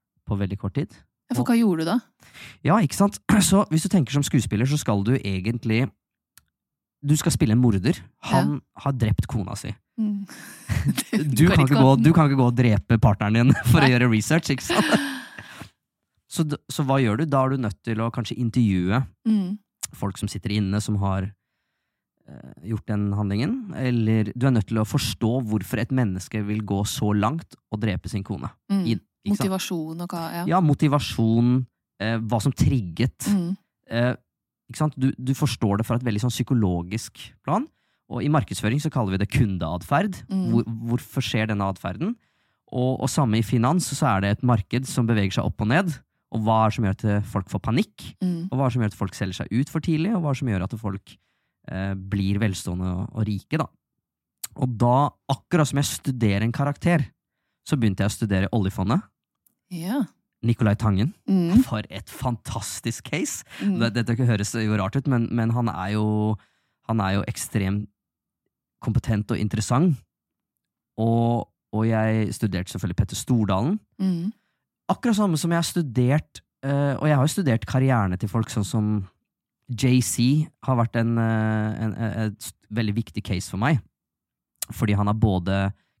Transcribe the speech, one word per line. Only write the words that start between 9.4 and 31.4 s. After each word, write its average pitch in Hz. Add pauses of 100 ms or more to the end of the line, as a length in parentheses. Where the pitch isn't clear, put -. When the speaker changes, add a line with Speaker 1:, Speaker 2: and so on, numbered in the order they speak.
Speaker 1:
si. - (260)
Speaker 2:
Mm. 208
<laughs> - (960)
Speaker 1:
Du 151
Speaker 2:
Går 196
Speaker 1:
kan -
Speaker 2:
ikke 135
Speaker 1:
ikke 135
gå, 131
Speaker 2:
an. 113
Speaker 1:
du 160
kan 156
ikke 135
gå 123
og 120
drepe 117
partneren 107
din 120 (100)
<laughs> 120
for 165
å -
Speaker 2:
Nei. 131
Speaker 1:
gjøre 123
research, 139
ikke 131
sant? -
Speaker 2:
<laughs> -
Speaker 1:
Så 170
d-, 143 (120)
så 151
hva 135
gjør 110
du? 160
Da 139
er 131
du 131
nødt 104
til 113
å 113
kanskje -
intervjue 107 (280)
Speaker 2:
Mm. 208 (360)
Speaker 1:
folk -
som 104
sitter 104
inne, 104
som 104
har, 95 (1040)
eh, - (180)
gjort 110
den 104
handlingen. 127
Eller 113
du 123
er 131
nødt 107
til 113
å 110
forstå - (120)
hvorfor 107
et 127
menneske 107
vil 107
gå 101
så 104
langt 120 (160)
og 104
drepe 90
sin 95
kone. 92 (200)
Speaker 2:
Mm. 196
Speaker 1:
I, 117 (280)
ikke 202
sant? 214
Speaker 2:
Motivasjon 170
og 175
hva, 170 (120)
ja. 175
Speaker 1:
Ja, 175
motivasjon, 127 (340)